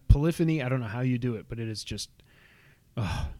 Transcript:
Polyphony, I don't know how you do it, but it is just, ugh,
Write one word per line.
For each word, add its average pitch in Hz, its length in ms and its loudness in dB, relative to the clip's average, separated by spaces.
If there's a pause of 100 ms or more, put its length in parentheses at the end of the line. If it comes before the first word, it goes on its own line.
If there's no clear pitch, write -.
Polyphony, 160 540 4
I 123 60 -2
don't 131 120 0
know 117 60 -6
how 117 140 -6
you 127 180 2
do 120 180 -2
it, 90 120 -12
but 117 100 -10
it 113 100 -6
is 107 140 -8
just, - 280 -10 (880)
ugh, 104 300 -2 (140)